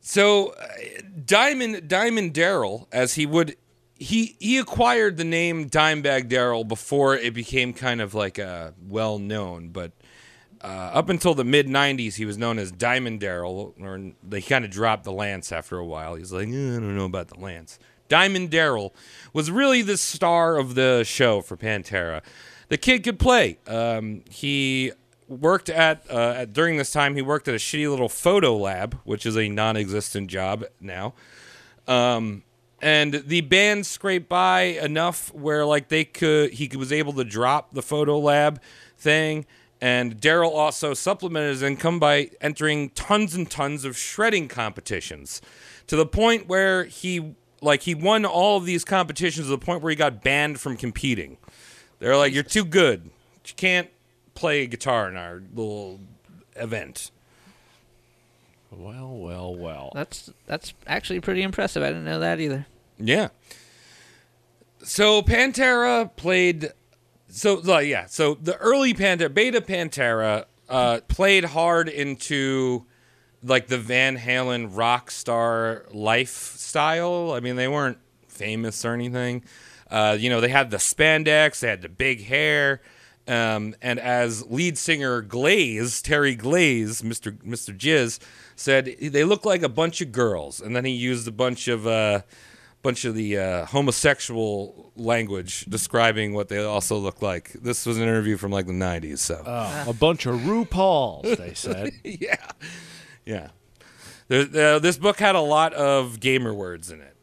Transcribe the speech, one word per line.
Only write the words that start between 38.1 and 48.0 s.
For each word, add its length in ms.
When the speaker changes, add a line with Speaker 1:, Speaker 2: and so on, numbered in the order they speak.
Speaker 1:
lab 420
thing. 480
And 400
Daryl 320
also 420
supplemented 560
his 120
income 360
by 320
entering 500
tons 440
and 160
tons 340
of 120
shredding 520
competitions, 920
to 80
the 100
point 400
where 380
he, 500
like, 200
he 120
won 320